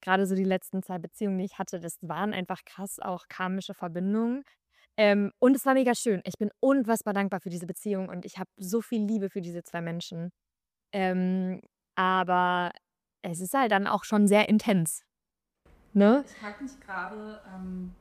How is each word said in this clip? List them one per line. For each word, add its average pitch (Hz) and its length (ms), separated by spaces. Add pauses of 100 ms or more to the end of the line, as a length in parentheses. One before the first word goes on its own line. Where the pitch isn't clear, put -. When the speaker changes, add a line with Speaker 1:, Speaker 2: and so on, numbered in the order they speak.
Speaker 1:
gerade 190 260
so 190 80
die 190 100
letzten 185 380
zwei 180 160
Beziehungen, 190 400
die 185 60
ich - 140
hatte, 190 220
das 165 200
waren 175 320
einfach 185 320
krass - 340
auch 180 300
karmische 185 460
Verbindungen. 208 680 (540)
Ähm, 202 420
und 262 180
es - 100
war 269 80
mega 254 200
schön. 196 300
Ich - 140
bin 214 120 (100)
unfassbar 226 540
dankbar 196 260
für 185 100
diese 175 160
Beziehung 190 420
und 175 160
ich 190 140
hab 185 180
so 196 240
viel 214 260
Liebe 196 240
für 202 120
diese 170 200
zwei - 180
Menschen. 170 500 (640)
Ähm, 185 680 (340)
aber 180 800 (500)
es 175 180
ist 185 140
halt 254 180
dann 196 140
auch - 180
schon 208 240
sehr 208 200
intens. 202 560 (920)
Ne? 214 320
Speaker 2:
Ich - 80
frag 208 260
mich 269 200
gerade, 214 600 (140)
ähm, 185 460